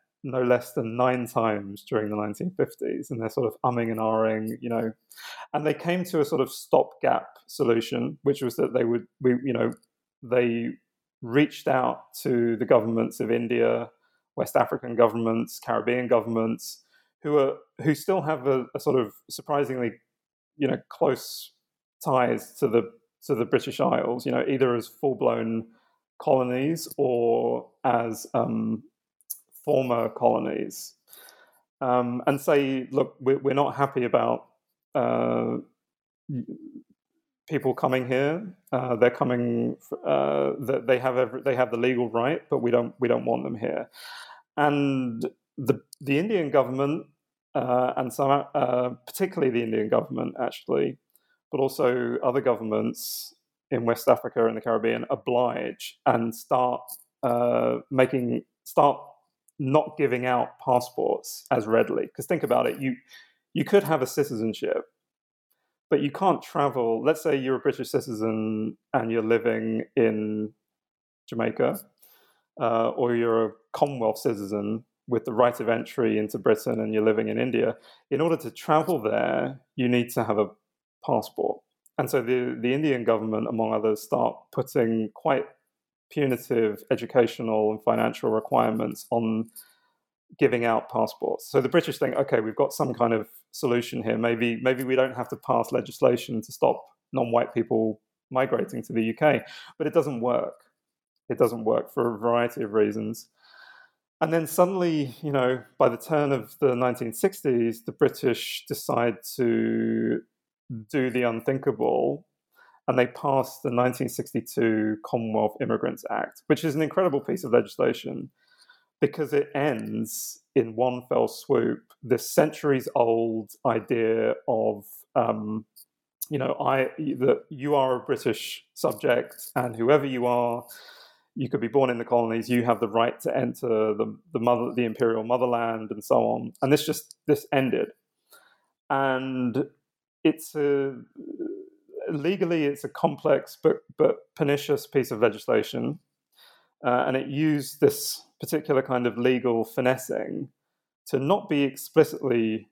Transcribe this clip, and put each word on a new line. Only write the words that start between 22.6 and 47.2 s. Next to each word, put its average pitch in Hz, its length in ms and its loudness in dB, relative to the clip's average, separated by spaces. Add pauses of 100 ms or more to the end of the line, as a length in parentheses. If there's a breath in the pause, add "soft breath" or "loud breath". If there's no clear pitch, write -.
the, 113 240 2 (360)
to 139 80 0
the 113 100 0
British - 340 -2
Isles, 123 460 0
you 135 60 -2
know, 123 160 2
either 127 280 2
as 113 120 -4
full-blown 113 800 -2 (520 soft breath)
colonies 135 800 0
or 120 720 0 (160)
as, 117 480 0
um, 110 480 -2 (840)
former 123 440 0
colonies, - 840 -2 (880 loud breath)
um, 123 440 0
and 139 140 2
say, 135 500 2
"Look, 135 300 -2
we're, 135 200 2
we're 135 140 0
not 139 220 2
happy 135 300 0
about, 120 420 0 (480)
uh, 120 600 0 (1900)
people 135 240 -2
coming 127 340 0
here. 151 480 -2 (160)
Uh, 127 240 0
they're 123 140 6
coming. 120 640 0 (160)
F-, 147 160 -6
uh, 143 460 2 (120)
th-, 127 220 -2
they 127 120 4
have 127 180 0
every, 127 240 0
they 131 160 0
have 127 140 2
the 120 60 -2
legal 120 320 0
right, 120 400 0
but 139 100 0
we 120 120 0
don't, 120 300 2
we 117 80 4
don't 123 160 0
want 123 180 0
them 127 140 -6
here." - 320 -6 (680 loud breath)
And 139 640 0 (360)
the, 120 240 0 (180)
the 135 180 -2
Indian 180 320 0
government, 139 580 0 (460)